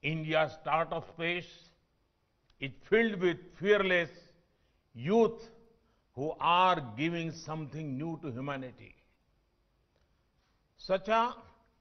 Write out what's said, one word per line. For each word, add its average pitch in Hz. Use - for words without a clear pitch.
India's 156
startup 160
space 170
is 139
filled 214
with 175
fearless 185
youth 214
who 151
are 175
giving 165
something 151
new 160
to 151
humanity. 127
Such 190
a 226